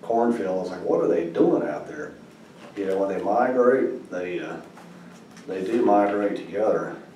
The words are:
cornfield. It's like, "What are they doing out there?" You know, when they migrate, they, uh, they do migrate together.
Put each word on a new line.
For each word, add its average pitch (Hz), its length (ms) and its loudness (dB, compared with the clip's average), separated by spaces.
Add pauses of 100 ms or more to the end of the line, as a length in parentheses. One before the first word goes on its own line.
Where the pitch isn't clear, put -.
cornfield. 110 580 0
It's 92 80 -6
like, - 180 -8
"What - 140 2
are - 60 2
they - 180 2
doing - 420 2
out - 200 -8
there?" 151 240 -12 (640)
You 98 100 -6
know, 95 140 -2
when 98 100 0
they 92 140 -4
migrate, 123 880 2
they, 90 280 -4
uh, 82 180 -8 (920)
they 92 160 -4
do 113 200 2
migrate 101 520 4
together. 101 600 -2 (200)